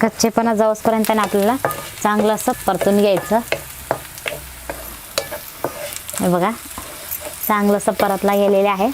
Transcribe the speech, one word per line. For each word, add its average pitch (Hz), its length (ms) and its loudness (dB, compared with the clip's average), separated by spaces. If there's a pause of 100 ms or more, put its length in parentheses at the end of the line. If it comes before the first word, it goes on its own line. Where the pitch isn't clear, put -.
कच्चेपणा 226 540 2
जाऊसपर्यंत 220 540 2
आहे 220 80 4
ना, 214 60 2
आपल्याला 202 340 2 (460)
चांगलं 208 320 4
असं - 180 0 (140)
परतून 196 340 4
घ्यायचं. 202 380 4 (2750)
हे 190 80 2
बघा, 180 220 2 (1000)
चांगलं 202 280 4
असं 196 160 0
परतला 196 420 2
गेलेलं 202 360 6
आहे. 196 240 2